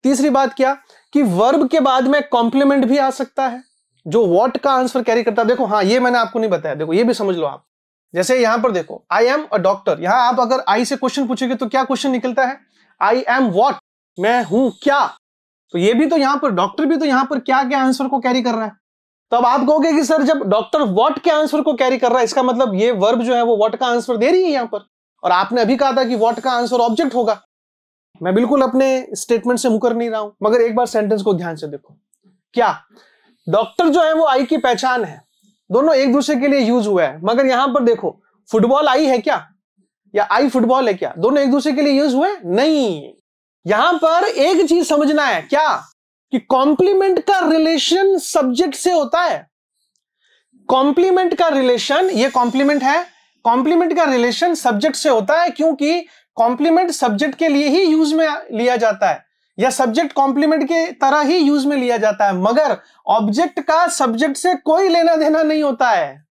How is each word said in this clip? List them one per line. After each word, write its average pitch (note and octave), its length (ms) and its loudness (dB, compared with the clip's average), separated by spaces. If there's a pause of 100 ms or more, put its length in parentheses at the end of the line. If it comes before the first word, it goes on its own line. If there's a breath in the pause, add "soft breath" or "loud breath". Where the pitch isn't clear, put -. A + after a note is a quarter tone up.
तीसरी C4+ 260 2
बात C4+ 240 0
क्या, C4+ 240 -2 (360 soft breath)
कि C#4+ 80 2
वर्ब B3+ 460 2
के D#4+ 120 0
बाद C4 280 2
में C#4+ 220 0
कॉम्प्लीमेंट C4 560 2
भी B3+ 120 2
आ C4+ 120 0
सकता C4 380 -6
है B3 160 -8 (440)
जो G#3+ 180 2
what G#3 360 2
का C#4 100 0
आंसर B3+ 320 0
कैरी A#3 200 0
करता A3+ 180 0
है। A3 60 0
देखो, A#3+ 180 0
हाँ, G#3 180 0
ये G#3+ 160 2
मैंने B3 180 0
आपको A3+ 220 -2
नहीं A3 100 -2
बताया, D#3 260 -4
देखो, D#3 180 -4
ये G#3 100 2
भी A#3+ 100 2
समझ G3 220 -2
लो D#3+ 100 -4
आप। C#3 200 -10 (500)
जैसे F#3 240 0
यहां A3+ 220 2
पर A#3 100 0
देखो, F3 420 -6
"I G3+ 80 2
am B3+ 180 2
a D4+ 200 -4
doctor", F#3+ 400 -2
यहां F#3+ 220 0
आप A#3+ 180 2
अगर B3+ 300 0
I A3+ 160 2
से C#4+ 100 -4
क्वेश्चन B3+ 320 -4
पूछोगे B3 280 -4
तो B3+ 100 -6
क्या C4 180 -2
क्वेश्चन C4+ 280 -4
निकलता B3+ 340 -2
है? B3+ 140 -10 (440)
"I A#3+ 200 0 (160)
am B3 120 0
what", A3 220 2 (460)
मैं A#3 240 0
हूं A3 280 0 (120)
क्या? C#4 340 0 (540)
तो F3+ 60 -6
ये G3 160 2
भी C4 120 2
तो D#4+ 120 0
यहां C#4 200 2
पर, C4+ 140 -2
डॉक्टर G3 340 -2
भी D#4 120 0
तो D4+ 80 -2
यहां C4+ 200 2
पर C#4+ 140 -4
क्या C4+ 240 0
के C4 120 -2
आंसर C4 320 0
को C4 120 -2
कैरी B3 220 0
कर A#3 120 -2
रहा A3 120 -4
है। G#3 60 -10 (600)
तो A#3 60 2
अब B3+ 80 2
आप B3+ 220 2
कहोगे D4+ 260 2
कि D4+ 100 2
"सर, D4 200 0
जब C#4 200 0
डॉक्टर G#3 360 0
what B3 400 0
के E4+ 100 0
आंसर D4+ 320 0
को D4+ 120 0
कैरी B3+ 240 0
कर B3 120 0
रहा A#3+ 80 2
है, B3+ 60 2
इसका A#3+ 200 0
मतलब A#3+ 320 0
ये A3 160 2
वर्ब A3+ 300 0
जो A#3+ 140 -2
है A#3+ 80 0
वो A3 240 0
what A#3 120 -6
का C4 80 -2
आंसर A#3+ 300 -2
दे B3 140 2
रही F#4 120 2
है F4+ 60 0
यहां B3+ 180 -2
पर, G3+ 200 -10 (360)
और F3 80 0
आपने G3 300 0
अभी A#3 160 2
कहा C4+ 140 0
था C4 120 0
कि A#3+ 140 -2
what A#3 220 0
का C4 120 -4
आंसर A#3+ 240 -2
ऑब्जेक्ट A#3 400 0
होगा।" A3 260 -2 (800)
मैं F#3 140 -2
बिल्कुल B3 260 2
अपने C4 520 0
स्टेटमेंट A#3 460 -2
से B3+ 100 -2
मुकर A3+ 260 0
नहीं A#3 140 -4
रहा A3 100 -6
हूं, G#3 120 -10 (120)
मगर A3+ 180 2
एक A#3 140 0
बार B3 100 2
सेंटेंस G#3+ 360 -2
को G3+ 120 0
ध्यान E3+ 220 -6
से D#3 120 -14
देखो। C#3+ 300 -18 (560)
क्या A3+ 300 -2 (680 soft breath)
डॉक्टर A3 380 0
जो D#4+ 140 2
है D#4+ 120 2
वो D#4+ 120 2
आई C4+ 200 0
की D#4 120 -2
पहचान B3 460 -2
है, D3 260 -14 (420)
दोनों C#4+ 240 2
एक C4+ 180 2
दूसरे C#4+ 220 0
के B3+ 120 -2
लिए C#4 120 2
यूज A#3 280 0
हुआ F#3 160 0
है, D3 200 -4
मगर A#3 220 0
यहां C4 280 0
पर C#4 100 0
देखो, A3+ 380 -2 (300)
फुटबॉल B3 360 2
आई C#4 180 2
है C4 120 2
क्या A#3+ 320 -4 (640)
या G#3 160 0
आई B3+ 180 2
फुटबॉल B3+ 380 0
है G#3 60 0
क्या, - 240 -6
दोनों C4 260 2
एक C4 80 2
दूसरे C#4+ 220 0
के C4+ 80 -2
लिए C#4+ 120 2
यूज C#4 200 2
हुए? F4+ 320 0
नहीं। G#3+ 680 -2 (540)
यहां B3+ 300 2
पर E4 260 2
एक F4 460 2
चीज E4+ 200 0
समझना D4 360 2
है, G3 160 -2
क्या C#4+ 360 0 (540)
कि B3+ 80 -2
कॉम्प्लीमेंट F4+ 800 2
का G4 200 0
रिलेशन E4 800 0
सब्जेक्ट C#4 580 -2
से - 160 -2
होता E4 300 0
है। C4 280 -4 (1160)
कॉम्प्लीमेंट F4 680 2
का F4 120 2
रिलेशन, C#4+ 640 0
ये C4 200 0
कॉम्प्लीमेंट C4 540 0
है, D4+ 220 0 (380 soft breath)
कॉम्प्लीमेंट D4+ 520 0
का E4 80 2
रिलेशन C4 500 0
सब्जेक्ट B3+ 420 -2
से - 140 -2
होता A#3 320 2
है, F4 80 0
क्योंकि D#4+ 520 -2 (340 soft breath)
कॉम्प्लीमेंट D#4+ 560 0
सब्जेक्ट C4+ 440 -2
के E4 120 -2
लिए D4 200 0
ही D#4+ 160 2
यूज D#4 300 2
में D#4+ 140 2 (240)
लिया A#3+ 240 0
जाता G#3 340 0
है, - 200 -6 (300)
या A#3+ 100 2
सब्जेक्ट C4 440 -2
कॉम्प्लीमेंट C#4 500 0
के E4 280 -2
तरह C#4 280 0
ही D4 180 0
यूज C#4+ 280 2
में C#4+ 120 0
लिया A#3+ 200 0
जाता G#3 280 0
है, G3 120 2
मगर A#3+ 400 0 (300 soft breath)
ऑब्जेक्ट A3 520 0
का D#4+ 280 0
सब्जेक्ट C#4 500 -2
से F4+ 180 0
कोई E4+ 340 0
लेना E4 260 2
देना D#4 280 0
नहीं D#4 200 0
होता C4 260 0
है। D3+ 440 -4